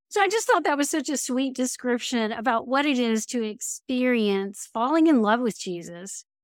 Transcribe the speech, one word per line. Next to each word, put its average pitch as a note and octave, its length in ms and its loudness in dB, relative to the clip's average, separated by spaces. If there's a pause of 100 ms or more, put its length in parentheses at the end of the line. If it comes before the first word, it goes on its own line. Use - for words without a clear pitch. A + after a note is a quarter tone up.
So G#4 140 0
I G4 60 2
just G#4+ 200 -2
thought F#4 160 4
that D4 140 2
was C#4+ 120 0
such D#4 200 -4
a C4 80 -2
sweet C4 360 -2
description A#3+ 800 -2
about A3+ 340 0
what C#4 200 2
it C4+ 120 2
is A3+ 280 2
to A#3 180 -4
experience G#3+ 1300 -2
falling D4 340 2
in C#4+ 140 6
love A3 200 4
with A#3+ 200 -2
Jesus F3 640 -10 (200)